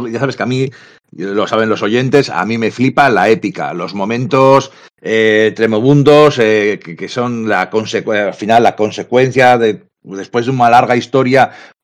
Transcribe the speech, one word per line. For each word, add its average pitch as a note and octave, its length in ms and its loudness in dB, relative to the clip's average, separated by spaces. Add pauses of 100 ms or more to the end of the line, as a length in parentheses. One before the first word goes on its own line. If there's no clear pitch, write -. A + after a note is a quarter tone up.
(100)
ya A#2 100 -6
sabes C3 160 -4
que - 80 -6
a - 20 -6
mí, B2+ 240 -4 (420)
lo G2 340 -4
saben A2 220 0
los G#2+ 140 -2
oyentes, B2+ 480 0
a F2 160 -4
mí A#2 120 -4
me A2 120 -2
flipa C3 400 0
la G2 180 2
épica, F2+ 460 -2
los F2 180 -10
momentos, B2 800 0 (320)
eh, A2 540 0
tremebundos, C3+ 840 4
eh, G#2+ 440 0
que, E2+ 120 -16
que F2 140 -12
son A#2+ 400 -6
la F#2+ 220 -2
consecu-, G#2 580 -4
al F#2+ 60 -8
final A2+ 280 2
la G#2 140 2
consecuencia B2 800 0
de, G#2+ 260 -2 (180)
después G2 440 -6
de C3 60 -2
una B2 180 2
larga B2 260 4
historia, B2+ 540 0 (320)